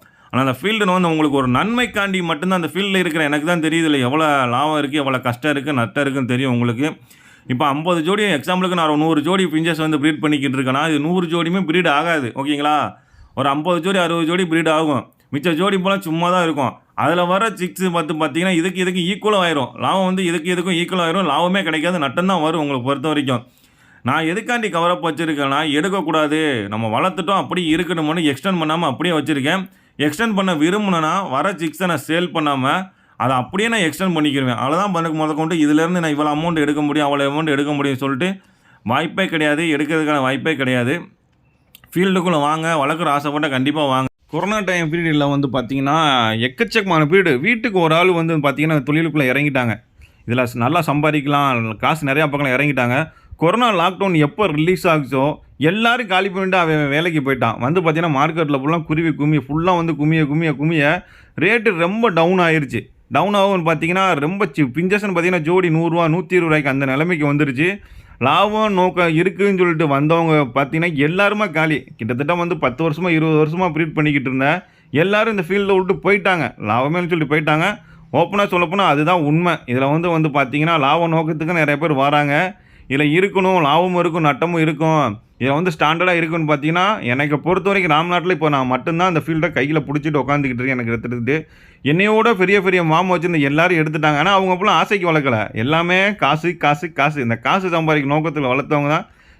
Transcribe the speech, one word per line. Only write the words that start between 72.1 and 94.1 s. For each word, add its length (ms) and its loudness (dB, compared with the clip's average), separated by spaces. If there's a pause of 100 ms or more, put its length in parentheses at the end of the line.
வந்து 220 -2
பத்து 320 -2
வருஷமா, 200 -2
இருபது 280 2
வருஷமா 340 0
ப்ரீட் 220 -4
பண்ணிக்கிட்டு 360 0
இருந்தேன். 300 0 (320)
எல்லாரும் 460 2
இந்த 100 -4
ஃபீல்டை 280 0
விட்டு 180 0
போயிட்டாங்க, 520 0 (160)
லாபமேன்னு 500 0
சொல்லிட்டு 240 0
போயிட்டாங்க. 320 2 (460)
ஓப்பனா 320 2
சொல்லப்போனா 480 0
அதுதான் 280 2
உண்மை. 320 2 (120)
இதுல 260 0
வந்து, 180 0
வந்து 200 2
பார்த்தீங்கன்னா 500 0
லாப 280 2
நோக்கத்துக்கு 460 -2
நிறைய 240 2
பேர் 160 -2
வராங்க. 400 2 (560)
இதுல 220 2
இருக்கணும், 500 2
லாபமும் 380 2
இருக்கும், 240 0
நட்டமும் 380 0
இருக்கும். 400 2 (380)
இதுல 140 0
வந்து 180 0
ஸ்டாண்டர்டா 400 2
இருக்குன்னு 420 0
பார்த்தீங்கன்னா, 480 0
எனக்கு 380 0
பொறுத்த 300 0
வரைக்கும் 240 2
ராம்நாட்டில் 380 0
இப்போ 180 0
நான் 180 0
மட்டும்தான் 400 0
இந்த 180 0
ஃபீல்டை 260 -2
கையில 280 0
புடிச்சிட்டு 420 -2
உட்காந்துக்கிட்டு 400 -2
இருக்கேன். 160 -2
எனக்கு 140 -4
எடுத்துக்கிட்டு 440 -2 (480)
என்னையோட 500 2
பெரிய 280 2
பெரிய 220 2
மாமா 320 2
வச்சிருந்த 240 0
எல்லாரும் 380 2
எடுத்துட்டாங்க. 400 0